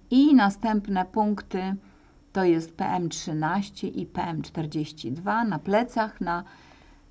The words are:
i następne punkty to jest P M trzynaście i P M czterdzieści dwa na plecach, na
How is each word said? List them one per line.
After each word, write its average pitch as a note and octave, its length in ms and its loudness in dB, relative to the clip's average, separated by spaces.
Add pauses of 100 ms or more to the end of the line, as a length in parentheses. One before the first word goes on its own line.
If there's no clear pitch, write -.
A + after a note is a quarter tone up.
(100)
i C#4 240 8
następne G3+ 720 2
punkty G3 720 -2 (560)
to F#3+ 120 0
jest E3 320 2
P G3 100 -2
M F3 220 -2
trzynaście E3+ 800 -4
i F3+ 180 -8
P - 160 -6
M D#3+ 200 -4
czterdzieści D3+ 720 -6
dwa G3+ 320 -2
na F#3 140 -2
plecach, A3 640 -2
na F3 240 -4 (680)